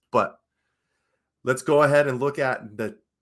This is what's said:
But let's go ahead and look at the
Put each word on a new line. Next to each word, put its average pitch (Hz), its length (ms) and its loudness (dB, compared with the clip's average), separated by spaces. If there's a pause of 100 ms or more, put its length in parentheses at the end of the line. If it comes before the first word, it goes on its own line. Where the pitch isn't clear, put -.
(120)
But 104 280 -2 (1040)
let's 127 180 -2
go 147 220 2
ahead 143 240 2
and 127 120 -4
look 143 200 -4
at 120 380 -6
the 110 200 -6 (240)